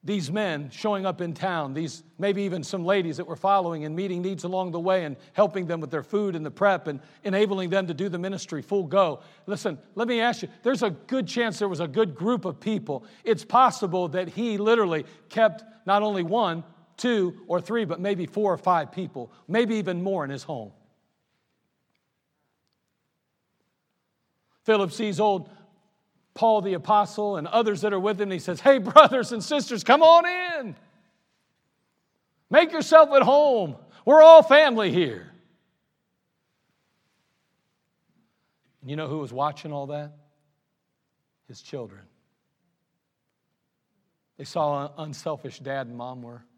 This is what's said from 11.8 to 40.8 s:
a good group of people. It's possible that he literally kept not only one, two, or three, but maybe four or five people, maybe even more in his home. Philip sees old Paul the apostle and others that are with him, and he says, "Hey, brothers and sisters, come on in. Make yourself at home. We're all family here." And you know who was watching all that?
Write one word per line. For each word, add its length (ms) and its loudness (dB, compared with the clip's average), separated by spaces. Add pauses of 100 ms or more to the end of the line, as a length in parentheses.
a 60 -6
good 280 -2
group 300 -4
of 140 -10
people. 460 -6 (180)
It's 220 -4
possible 640 0
that 220 -6
he 280 -6
literally 480 0 (240)
kept 340 0 (220)
not 160 2
only 220 -2
one, 400 -2 (340)
two, 480 -2
or 160 -4
three, 240 -4
but 140 -8
maybe 260 -4
four 260 -4
or 60 -2
five 340 -2
people, 400 -12 (160)
maybe 280 0
even 260 -4
more 220 -4
in 80 -8
his 100 -10
home. 300 -14 (4000)
Philip 280 2
sees 280 -6
old 300 0 (840)
Paul 280 2
the 120 -4
apostle 640 -2
and 100 -8
others 340 0
that 120 -2
are 60 -2
with 180 -2
him, 60 -4
and 100 -6
he 60 -6
says, 220 -8
"Hey, 160 6
brothers 540 6
and 120 -8
sisters, 400 -6
come 180 4
on 240 8
in. 500 -8 (1700)
Make 220 6
yourself 400 6
at 100 6
home. 540 2 (300)
We're 160 10
all 220 12
family 480 4
here." 400 -2 (3500)
And 80 -18
you 60 -10
know 120 -8
who 120 -8
was 120 -10
watching 400 -8
all 160 -10
that? 260 -12 (1300)